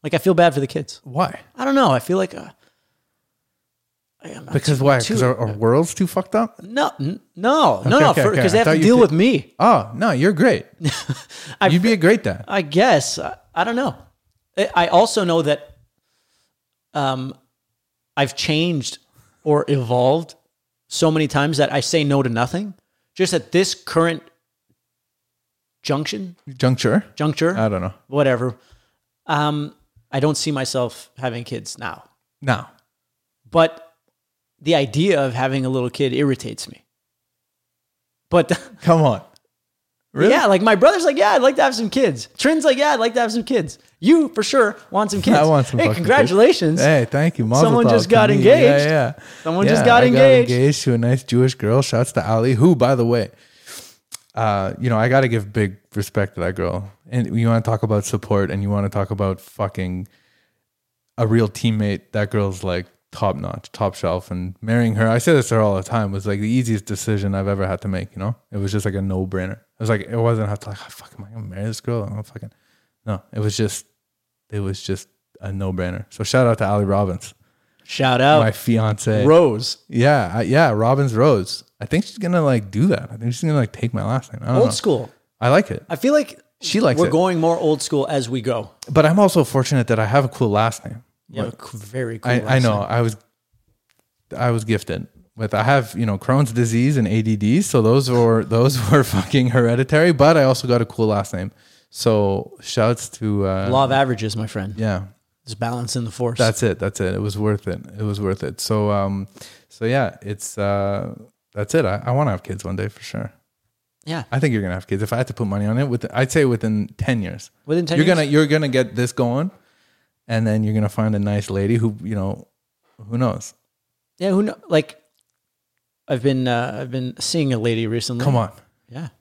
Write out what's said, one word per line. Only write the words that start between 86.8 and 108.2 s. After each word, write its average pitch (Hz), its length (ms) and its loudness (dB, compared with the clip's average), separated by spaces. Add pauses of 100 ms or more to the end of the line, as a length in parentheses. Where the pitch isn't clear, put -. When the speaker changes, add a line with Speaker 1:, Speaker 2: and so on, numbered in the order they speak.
Speaker 1:
we're 170 80 4
Speaker 2:
it. 135 40 -2
Speaker 1:
going 175 280 0
more 165 180 0
old 151 240 0
school 139 280 -2
as 135 200 -4
we 127 120 -4
go. 113 300 -6 (180)
Speaker 2:
But 151 160 2
I'm 170 140 2
also 185 240 4
fortunate 127 440 0
that 113 120 2
I 110 60 0
have 131 200 2
a 120 40 -4
cool 120 200 -2
last 110 360 0
name. 113 180 -14 (240)
Speaker 1:
Yeah, - 180 -8
Speaker 2:
Like, 117 160 -14
Speaker 1:
c-, - 160 -18
very 113 420 -8
cool 123 120 -2
Speaker 2:
I, 123 40 2
I 120 80 2
Speaker 1:
last 131 200 2
Speaker 2:
know. 107 160 2
Speaker 1:
name. 101 100 -6
Speaker 2:
I 120 120 0
was, 113 160 -2 (1200)
I 123 140 0
was 113 120 -2
gifted 104 440 -4 (280)
with, 110 180 -6
I 101 100 0
have, 131 340 0
you 117 80 -2
know, 101 120 -2
Crohn's 131 360 0
disease 120 440 2
and 110 100 2
A 110 140 0
D 110 140 0
D. 107 260 2
So 139 200 0
those 127 280 2
were, 117 360 2
<laughs> 113 120 0
those 131 200 2 (140)
were 143 120 6
fucking 127 460 0
hereditary, 131 640 2
but 147 240 6
I 143 60 4
also 131 240 0
got 120 140 2
a 110 40 0
cool 110 220 -2
last - 260 -2
name. 95 180 -8 (380)
So 101 720 0
shouts - 480 -2
to, 101 380 -4
uh, 95 220 -2
Speaker 1:
Law 131 160 2
of 127 60 -4
averages, 117 460 -2
my 110 100 -6
friend. 101 300 -8
Speaker 2:
Yeah. 101 280 -2 (400)
Speaker 1:
There's 113 100 -14
balance 120 400 -6
in 120 100 -4
the 107 60 -10
force. 120 280 -4
Speaker 2:
That's 113 240 0
it. 101 160 -2
That's 98 220 -6
it. 92 140 -2
It 95 60 -4
was 101 160 -6
worth 107 300 -2
it. 85 120 -6 (200)
It 107 40 -6
was 101 180 -4